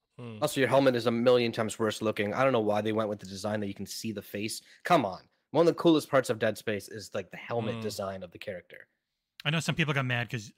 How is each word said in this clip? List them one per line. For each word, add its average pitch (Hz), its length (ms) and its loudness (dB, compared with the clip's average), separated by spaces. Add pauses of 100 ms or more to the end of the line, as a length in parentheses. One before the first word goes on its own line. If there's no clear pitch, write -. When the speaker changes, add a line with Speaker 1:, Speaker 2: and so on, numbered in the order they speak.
(200)
Speaker 1:
Hmm. 117 220 -14
Speaker 2:
Also, 147 180 -2
your 127 100 6
helmet 135 260 6
is 113 100 -2
a 120 60 4
million 120 400 6
times 110 280 -2
worse 107 220 0
looking. 107 320 0
I 127 100 2
don't 135 100 4
know 117 60 2
why 104 220 2
they 107 100 0
went 107 180 0
with 104 100 -6
the - 80 -14
design 104 340 -4
that 101 60 -4
you 98 60 -6
can 101 120 -10
see - 260 -8
the 98 100 -8
face. 104 400 -8 (220)
Come 151 220 4
on. 92 160 -8 (300)
One 165 160 4
of 165 60 4
the - 60 -8
coolest 160 300 4
parts 131 200 2
of 113 100 -2
Dead 110 180 0
Space 104 320 -4
is, 98 240 -14
like, 87 180 -8
the 90 60 -14
helmet 117 380 -4
Speaker 1:
Hmm. 113 60 -8
Speaker 2:
design 98 420 -6
of 87 80 -14
the - 60 -18
character. - 500 -14 (560)
Speaker 3:
I 147 60 -4
know 160 100 0
some 156 140 -2
people 151 200 0
got 135 120 -2
mad 120 240 -4
'cause 113 280 -10